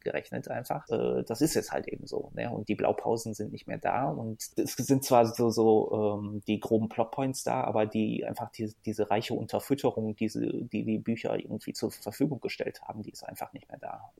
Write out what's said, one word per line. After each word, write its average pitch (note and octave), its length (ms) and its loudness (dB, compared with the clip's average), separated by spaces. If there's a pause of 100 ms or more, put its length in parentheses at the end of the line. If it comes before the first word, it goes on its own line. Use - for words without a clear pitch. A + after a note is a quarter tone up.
gerechnet - 480 -6
einfach. C3 400 -6
Äh, B2 360 0
das - 160 -2
ist E3 140 4
jetzt - 180 0
halt C#2 160 -2
eben - 180 -10
so, - 280 -6
ne? A#2 160 -4
Und G#2+ 180 -6
die G#2+ 60 2
Blaupausen A2 600 0
sind G#2+ 180 -6
nicht - 140 -12
mehr G#2 120 -6
da. C3 300 0
Und A#2 340 -6 (140)
es - 180 -2
sind C3 300 2
zwar A#2+ 220 8
so, A2+ 240 4
so, G#2+ 720 6
ähm, G#2 240 -6
die G#2 140 2
groben A2 280 4
Plotpoints C3 560 0
da, B2+ 180 2
aber A2+ 240 2
die A2 380 0
einfach A#2 260 -6
die, G#2+ 220 -6 (140)
diese G#2+ 240 0
reiche A2 240 2
Unterfütterung, A2+ 800 0
diese, A#2 320 -2 (180)
die A2+ 200 -2
die A2 140 0
Bücher A2 400 -2
irgendwie - 340 -8
zur G#2+ 180 -2
Verfügung - 500 -2
gestellt - 420 -6
haben, - 200 -8
die - 80 -12
ist - 140 -16
einfach - 280 -10
nicht - 160 -18
mehr - 100 -14
da. - 420 -12